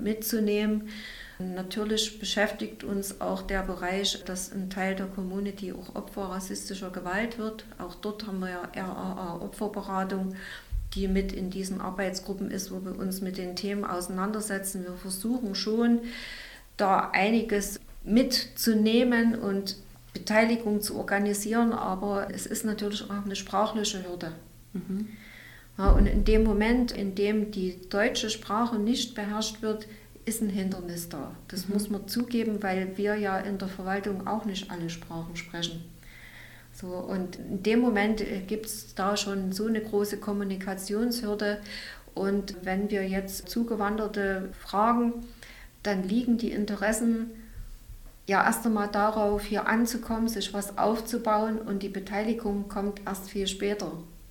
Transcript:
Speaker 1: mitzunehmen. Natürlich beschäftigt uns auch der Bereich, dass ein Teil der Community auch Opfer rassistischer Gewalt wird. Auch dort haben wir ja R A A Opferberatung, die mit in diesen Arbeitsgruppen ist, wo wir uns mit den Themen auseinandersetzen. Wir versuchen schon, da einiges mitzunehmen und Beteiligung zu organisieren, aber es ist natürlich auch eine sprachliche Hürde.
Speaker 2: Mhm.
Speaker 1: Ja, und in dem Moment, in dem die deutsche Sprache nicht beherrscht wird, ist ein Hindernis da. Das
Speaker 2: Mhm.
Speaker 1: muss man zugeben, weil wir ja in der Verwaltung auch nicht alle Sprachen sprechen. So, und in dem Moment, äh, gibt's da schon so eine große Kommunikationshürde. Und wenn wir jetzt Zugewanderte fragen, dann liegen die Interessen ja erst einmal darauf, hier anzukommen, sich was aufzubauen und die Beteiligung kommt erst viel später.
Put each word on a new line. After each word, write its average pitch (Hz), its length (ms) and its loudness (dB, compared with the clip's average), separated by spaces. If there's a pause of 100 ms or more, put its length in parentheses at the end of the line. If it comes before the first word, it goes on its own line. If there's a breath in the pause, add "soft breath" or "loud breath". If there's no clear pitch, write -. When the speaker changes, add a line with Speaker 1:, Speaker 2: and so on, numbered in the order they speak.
Speaker 1:
mitzunehmen. 214 840 2 (500 loud breath)
Natürlich 190 800 -2
beschäftigt - 680 -2
uns 196 340 -2
auch 190 220 -2
der 190 220 0
Bereich, 185 600 -2
dass 185 300 -6
ein 190 160 -4
Teil 190 260 0
der 190 120 -4
Community 190 680 -4
auch 185 220 -10
Opfer 202 340 -6
rassistischer 190 600 -6
Gewalt 185 460 -2
wird. 220 280 -6 (120)
Auch 180 180 -8
dort 208 300 -6
haben 190 140 -4
wir 185 120 -4
ja 180 220 -8
R 190 140 -4
A 185 280 -4
A 175 260 -6
Opferberatung, 190 920 -2 (600 loud breath)
die 190 160 0
mit 190 240 2
in 185 160 -4
diesen 190 320 -4
Arbeitsgruppen 190 720 -2
ist, 190 200 -4
wo 185 140 -6
wir 185 120 -6
uns 190 220 -2
mit 185 180 -4
den 180 200 -4
Themen 202 260 -2
auseinandersetzen. 190 1040 -2
Wir 180 80 -6
versuchen 208 600 -2
schon, 233 440 4 (760 loud breath)
da 190 380 4
einiges 202 640 4 (240)
mitzunehmen 226 1300 6
und 196 420 0 (360)
Beteiligung 214 680 4
zu - 160 -2
organisieren, 208 760 4
aber 196 600 0
es 190 140 -6
ist 220 180 -2
natürlich 208 400 -2
auch 202 200 -4
eine 196 100 -4
sprachliche 202 720 0
Hürde. 175 240 -6 (420)
Speaker 2:
Mhm. 196 340 -4 (680 loud breath)
Speaker 1:
Ja, 196 140 8
und 202 160 12
in 196 180 6
dem 220 180 8
Moment, 220 480 4
in 196 240 -2
dem 208 360 2
die 185 280 -2 (100)
deutsche 214 420 2
Sprache 226 480 0
nicht 226 360 0
beherrscht 208 460 -4
wird, 214 260 -2 (380 loud breath)
ist 226 160 -2
ein 208 80 2
Hindernis 185 600 -2
da. 139 260 -8 (120)
Das - 200 -8
Speaker 2:
Mhm. - 20 -2
Speaker 1:
muss 208 220 2
man 202 160 -4
zugeben, 226 560 0
weil 190 340 0
wir 208 200 2
ja 190 220 0
in 196 200 -2
der 190 80 -2
Verwaltung 190 600 -2
auch 220 180 -2
nicht 190 260 -4
alle 170 180 -4
Sprachen 165 460 -8
sprechen. 170 480 -6 (920 loud breath)
So, - 140 -10
und 180 500 -4
in - 260 -6
dem 226 160 6
Moment, 214 420 4
äh, 196 200 -2
gibt's - 540 -6
da 202 220 2
schon 196 340 -2
so 214 160 0
eine 220 140 2
große 208 360 0
Kommunikationshürde. 208 1400 -2 (560 loud breath)
Und 196 480 0
wenn 190 260 0
wir 196 180 2
jetzt 190 420 -4
Zugewanderte 208 1000 0 (100)
fragen, 233 540 4 (680 loud breath)
dann 190 240 2
liegen 240 300 4
die 226 140 0
Interessen 226 800 2 (960 loud breath)
ja 196 180 6
erst 226 200 2
einmal 214 240 4
darauf, 208 540 2
hier - 240 0
anzukommen, 226 640 2
sich 196 240 -4
was 202 240 -4
aufzubauen 220 840 2
und 202 240 -4
die 196 60 -4
Beteiligung 202 800 -2
kommt 202 360 -4
erst 190 240 -6
viel 196 180 -2
später. 202 440 -2 (400)